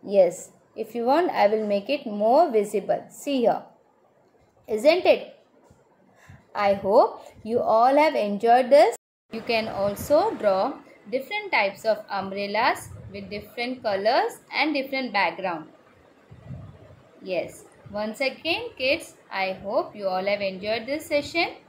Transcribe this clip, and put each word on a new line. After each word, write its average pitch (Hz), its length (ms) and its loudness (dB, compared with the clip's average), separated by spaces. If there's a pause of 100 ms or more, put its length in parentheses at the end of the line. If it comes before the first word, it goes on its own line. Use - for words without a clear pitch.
Yes. 180 480 2 (240)
If 220 200 -12
you 233 100 -4
want, 302 260 2
I 208 160 2
will 214 200 0
make 202 220 -4
it - 180 -4
more 233 440 2
visible. 208 580 -2
See 277 320 -4
here. 202 220 2 (1040)
Isn't 302 380 2
it? - 280 0 (1200)
I 202 200 4
hope 208 500 2 (180)
you 226 180 0
all 240 360 4
have 294 180 4
enjoyed 233 560 2
this. 339 260 8 (360)
You 226 80 -8
can 220 280 -2
also 294 680 2
draw 208 400 0 (360)
different 381 420 -6
types 208 340 0
of 214 240 0
umbrellas 202 800 -2 (220)
with 196 180 -14
different 240 520 -8
colors 233 580 0 (120)
and 294 220 -2
different 262 380 -4
background. 175 560 -2 (1600)
Yes. - 380 -6 (260)
Once 214 300 -6
again, 330 580 -4
kids, 269 360 -2 (180)
I 190 220 -4
hope 214 420 -4
you 202 100 -6
all 185 180 -2
have 202 160 -2
enjoyed 202 460 -4
this 302 200 -6
session. 320 480 -2 (140)